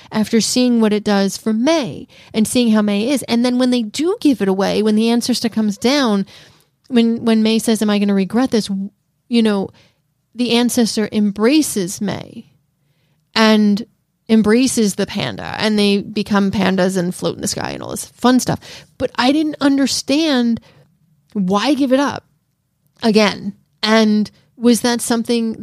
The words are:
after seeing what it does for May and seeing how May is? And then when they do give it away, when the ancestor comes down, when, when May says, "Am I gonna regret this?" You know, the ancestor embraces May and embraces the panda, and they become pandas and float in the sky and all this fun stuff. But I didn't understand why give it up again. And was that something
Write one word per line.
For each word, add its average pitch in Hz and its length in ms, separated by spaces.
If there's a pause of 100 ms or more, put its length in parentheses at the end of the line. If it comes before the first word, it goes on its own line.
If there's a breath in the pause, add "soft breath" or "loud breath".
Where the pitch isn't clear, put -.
(100)
after 220 300
seeing 247 400
what 214 120
it 208 120
does 196 320
for - 160
May 233 560 (240 loud breath)
and 220 160
seeing 240 240
how 214 100
May 208 280
is? 277 140
And 233 200
then 247 140
when 254 120
they 247 120
do 302 380
give 277 220
it 196 60
away, 190 340
when 214 140
the 226 140
ancestor 240 380
comes 214 300
down, 233 480 (640 loud breath)
when, 233 360
when 220 200
May 220 160
says, 220 200
"Am 214 100
I 208 100
gonna 202 140
regret 214 360
this?" 220 180 (600)
You 233 140
know, 202 280 (640 soft breath)
the 233 180
ancestor 233 600
embraces 208 880
May - 500 (840)
and 214 520 (420)
embraces 220 640
the 196 120
panda, 101 520
and 214 200
they 202 240
become 202 480
pandas 190 480
and 180 160
float - 220
in - 60
the 208 60
sky - 220
and 67 120
all 60 80
this - 160
fun 247 340
stuff. - 440 (140)
But 262 180
I 247 160
didn't 302 280
understand 269 1000 (720 soft breath)
why 202 420
give 254 180
it 262 80
up 240 240 (800)
again. 202 520 (280)
And 214 480 (260 soft breath)
was 240 240
that 240 220
something 233 600